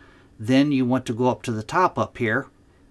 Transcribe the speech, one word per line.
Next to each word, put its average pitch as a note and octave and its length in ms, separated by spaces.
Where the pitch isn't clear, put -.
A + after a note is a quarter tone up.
Then C3+ 320
you C3 120
want B2 220
to B2 60
go B2 160
up A#2 140
to B2 100
the A2 100
top F3 360
up - 200
here, A#2+ 280